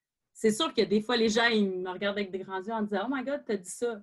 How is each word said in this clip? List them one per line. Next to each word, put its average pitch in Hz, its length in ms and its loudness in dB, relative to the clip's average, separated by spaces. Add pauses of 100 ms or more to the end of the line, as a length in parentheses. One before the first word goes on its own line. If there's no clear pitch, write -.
(320)
c'est 220 200 2
sûr 320 200 0
que 220 100 2
des 196 180 2
fois, 240 160 0
les 226 140 4
gens, 233 160 4
ils 214 220 4
me 185 220 -4
regardent 202 280 -2
avec 196 120 -4
des 190 80 -6
grands 190 240 -6
yeux 208 100 -6
en 226 100 -2
disant, « 208 280 -2
Oh - 40 -2
my 254 100 -4
God, 285 220 -4
t'as 214 100 -2
dit 185 140 -8
ça. » 233 320 -4